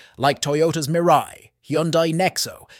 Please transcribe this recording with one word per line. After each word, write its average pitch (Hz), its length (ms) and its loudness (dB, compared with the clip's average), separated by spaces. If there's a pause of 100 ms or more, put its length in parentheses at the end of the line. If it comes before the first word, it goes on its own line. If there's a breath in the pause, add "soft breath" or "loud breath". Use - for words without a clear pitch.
(160 loud breath)
like 139 240 0
Toyota's 151 480 0
Mirai, 165 600 0 (180)
Hyundai 160 460 0
Nexo, 170 520 -4 (140 loud breath)